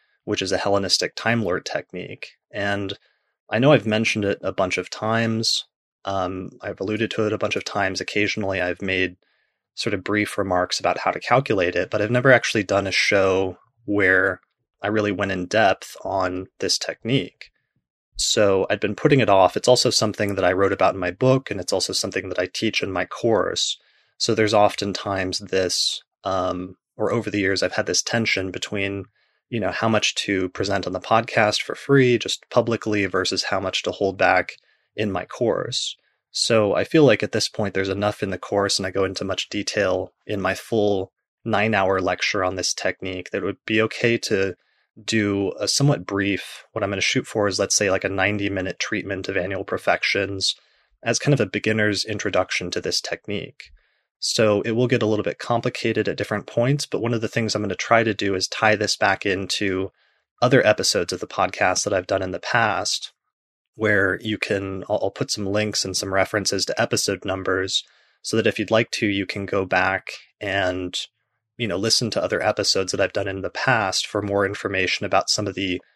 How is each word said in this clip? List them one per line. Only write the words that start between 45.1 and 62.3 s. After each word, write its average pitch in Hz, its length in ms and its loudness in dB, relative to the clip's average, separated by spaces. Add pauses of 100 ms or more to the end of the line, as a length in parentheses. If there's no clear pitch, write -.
a 104 80 -2
somewhat 139 380 2
brief, 98 680 -2
what 107 100 -6
I'm 98 60 0
gonna 98 140 -4
shoot - 240 0
for 104 200 0
is, 98 120 0
let's 98 160 0
say, 101 160 2
like, 95 120 2
a 98 60 0
ninety-minute 98 680 -2
treatment 95 500 -6
of 98 80 -2
annual 95 260 -2
profections 98 920 -2 (480)
as 117 160 0
kind 147 160 2
of 135 60 4
a 110 40 0
beginner's 107 580 0
introduction 95 680 -2
to 90 100 -4
this 87 220 -2
technique. - 720 -8 (480)
So 107 420 2
it 117 80 -4
will 120 160 2
get 117 160 0
a 110 40 2
little 107 160 0
bit 90 160 -6
complicated 113 720 -2
at 85 80 -2
different 101 300 -4
points, 135 400 0
but - 160 -4
one 120 100 0
of 113 80 -2
the 110 80 -2
things 113 260 -2
I'm 107 60 -2
gonna 101 140 -4
try 113 300 4
to 110 100 0
do 101 200 -2
is 92 140 -2
tie 107 260 2
this 104 220 0
back 98 300 0
into 95 680 -2 (480)
other 123 260 6
episodes 98 460 2
of 90 80 -4
the - 60 -8
podcast 92 580 0
that 104 80 -2
I've 92 140 0
done 95 160 0
in 92 80 -4